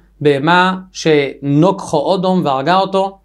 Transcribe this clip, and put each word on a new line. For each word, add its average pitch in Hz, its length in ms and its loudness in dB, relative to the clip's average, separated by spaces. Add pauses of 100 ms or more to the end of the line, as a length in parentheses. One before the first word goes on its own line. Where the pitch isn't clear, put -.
(200)
בהמה 165 560 2 (160)
שנוקחו 151 1040 0
אודום 180 480 0
והרגה 143 340 0
אותו 196 460 -2